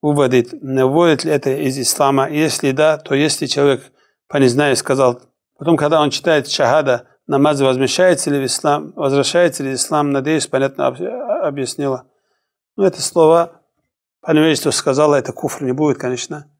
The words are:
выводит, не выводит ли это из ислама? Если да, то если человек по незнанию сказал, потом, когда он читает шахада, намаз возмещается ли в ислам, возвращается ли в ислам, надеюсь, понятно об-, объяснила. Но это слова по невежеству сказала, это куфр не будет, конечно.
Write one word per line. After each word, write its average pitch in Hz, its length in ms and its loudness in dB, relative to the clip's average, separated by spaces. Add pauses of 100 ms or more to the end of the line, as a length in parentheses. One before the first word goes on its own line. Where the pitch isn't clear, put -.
выводит, 131 500 2
не 135 320 -2
выводит 151 400 2
ли 160 60 -2
это 143 200 0
из 135 280 -4
ислама? 135 500 0
Если 151 440 -2
да, 156 260 2
то 151 160 -6
если 143 320 0
человек 139 460 0 (360)
по - 100 -6
незнанию 135 380 2
сказал, 131 460 0 (340)
потом, 156 200 0
когда 151 240 2
он 147 100 2
читает 151 380 0
шахада, 131 600 0 (180)
намаз 143 340 2
возмещается 135 720 2
ли 143 100 0
в 135 60 -4
ислам, 151 500 -2
возвращается 143 680 0
ли 135 80 -6
в 131 40 -6
ислам, 147 360 -2
надеюсь, 139 380 -2
понятно 135 400 -2
об-, 127 120 -6
объяснила. 147 1040 -4 (720)
Но 196 100 2
это - 140 0
слова 170 640 2 (580)
по - 120 -4
невежеству 156 400 2
сказала, 147 420 2
это 127 180 -2
куфр - 300 -8
не 127 100 -2
будет, 147 260 0
конечно. 135 600 -8